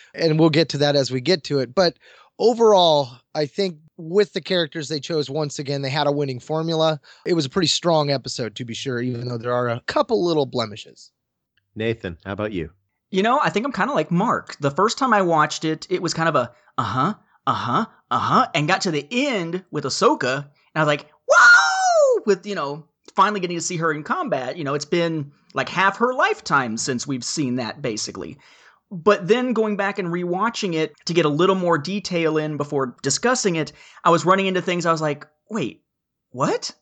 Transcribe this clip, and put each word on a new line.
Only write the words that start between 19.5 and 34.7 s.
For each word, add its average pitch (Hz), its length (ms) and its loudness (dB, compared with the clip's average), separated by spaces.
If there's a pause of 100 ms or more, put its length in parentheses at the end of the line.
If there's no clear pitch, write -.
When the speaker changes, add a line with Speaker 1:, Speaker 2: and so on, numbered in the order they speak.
Speaker 3:
with 147 140 -6
Ahsoka, 139 520 0
and 143 100 -8 (280)
I 156 60 0
was 156 60 2
like, 147 240 -2 (180)
"Wow!" 719 960 6
With, 196 220 0
you 202 80 -6
know, 151 320 -6 (280)
finally 202 260 2
getting 175 180 -4
to 160 40 -6
see 175 140 -6
her 160 160 0
in 151 100 -6
combat. 151 540 -4
You 160 80 -8
know, 139 80 -4
it's 147 140 -4
been, 160 440 -2 (220)
like, 131 160 -4
half 190 300 0
her 247 160 0
lifetime 165 640 0
since 123 280 -4
we've 131 180 -6
seen 127 320 -2
that, 120 260 -6
basically. 104 560 -6 (540)
But 190 360 2
then 247 240 2
going 214 240 0
back 196 240 -4
and 180 80 -4
rewatching 175 640 -2
it 156 200 -2 (100)
to 170 100 -2
get 165 100 4
a 151 40 4
little 170 260 4
more 175 240 2
detail 165 580 -2
in 151 200 -2
before 143 460 -4
discussing 220 520 0
it, 156 160 -2 (320)
I 175 80 4
was 165 140 4
running 190 220 4
into 185 140 0
things 175 240 -2